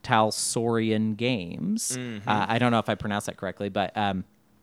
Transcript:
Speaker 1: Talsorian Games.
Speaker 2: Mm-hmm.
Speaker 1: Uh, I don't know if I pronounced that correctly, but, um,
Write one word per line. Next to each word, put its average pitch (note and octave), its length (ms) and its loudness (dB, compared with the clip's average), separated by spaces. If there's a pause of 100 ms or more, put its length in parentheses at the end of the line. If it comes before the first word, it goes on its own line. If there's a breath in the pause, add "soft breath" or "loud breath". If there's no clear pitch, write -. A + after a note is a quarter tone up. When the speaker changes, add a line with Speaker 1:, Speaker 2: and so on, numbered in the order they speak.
Speaker 1:
Talsorian A2 1160 2
Games. A#2+ 800 -2
Speaker 2:
Mm-hmm. A2+ 320 -6
Speaker 1:
Uh, G#2 200 2
I A2+ 100 2
don't A#2+ 140 4
know A#2 60 4
if G#2 100 0
I G#2+ 60 0
pronounced G#2 320 -4
that - 100 -8
correctly, G2+ 320 -6
but, F#2+ 280 -2
um, G2 280 0 (380)